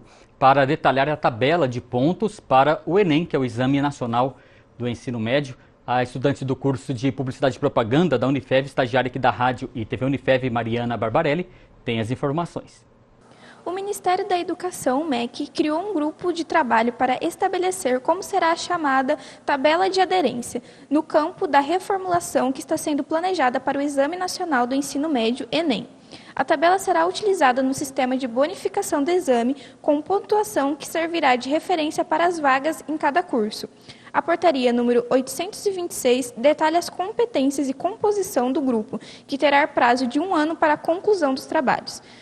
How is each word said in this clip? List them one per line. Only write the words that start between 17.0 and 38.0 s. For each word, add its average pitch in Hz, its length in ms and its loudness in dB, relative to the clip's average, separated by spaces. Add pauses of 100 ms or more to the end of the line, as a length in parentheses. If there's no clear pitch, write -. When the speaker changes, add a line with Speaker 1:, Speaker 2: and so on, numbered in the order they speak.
Speaker 2:
estabelecer 359 800 -2
como 339 240 0
será 339 300 0
a - 20 0
chamada 294 640 0 (260)
tabela 302 420 2
de 381 140 2
aderência, 311 640 0 (260)
no 302 140 2
campo 339 420 0
da 277 140 2
reformulação 349 920 0
que 269 100 -10
está - 140 -4
sendo 302 280 -2
planejada 320 560 0
para 269 180 -2
o 277 40 -2
Exame 285 360 0
Nacional 349 480 -2
do 247 80 -2
Ensino 285 340 -2
Médio, 247 440 0
enem. 285 360 0 (480)
A - 80 -2
tabela 330 360 2
será 339 260 2
utilizada 339 560 2
no 262 120 0
sistema 262 440 -2
de 262 100 -4
bonificação 311 760 -2
do 311 80 0
exame, 262 440 2 (240)
com 302 220 2
pontuação 392 760 0
que - 120 -10
servirá 320 480 0
de 247 120 -4
referência 311 560 -2
para 320 220 0
as 349 140 0
vagas 285 480 0
em 311 100 -4
cada 302 240 0
curso. 226 480 -4 (420)
A - 120 0
portaria 277 500 2
número 240 360 2
oitocentos 269 580 -2
e 403 40 2
vinte 359 200 -6
e - 40 -10
seis 254 400 0
detalha 311 440 2
as 339 100 -4
competências 302 800 -2
e 269 40 -2
composição 370 800 -2